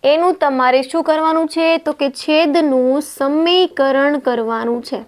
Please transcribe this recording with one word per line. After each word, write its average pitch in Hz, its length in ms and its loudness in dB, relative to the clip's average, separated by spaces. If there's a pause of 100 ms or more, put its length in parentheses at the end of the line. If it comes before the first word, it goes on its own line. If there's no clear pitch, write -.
એનું 330 380 2
તમારે 262 420 2
શું 320 260 -4
કરવાનું 320 380 0
છે? 330 220 0 (100)
તો 302 140 -4
કે 285 200 -2
છેદનું 294 920 0
સમીકરણ 294 1160 0
કરવાનું 233 600 -2
છે. 226 260 -10